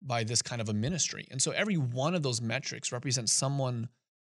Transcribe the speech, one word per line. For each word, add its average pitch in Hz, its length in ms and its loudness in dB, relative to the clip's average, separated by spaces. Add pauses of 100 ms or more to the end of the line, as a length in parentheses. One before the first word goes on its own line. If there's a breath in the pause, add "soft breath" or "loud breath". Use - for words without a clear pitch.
by 120 220 0
this 113 180 2
kind 120 200 -2
of 107 80 -2
a 107 40 0
ministry. 131 560 -2
And 131 120 -2
so 151 100 2
every 208 240 2
one 135 400 2
of 165 80 0
those 123 180 0
metrics 120 520 -4
represents 123 400 0
someone 131 560 0 (380)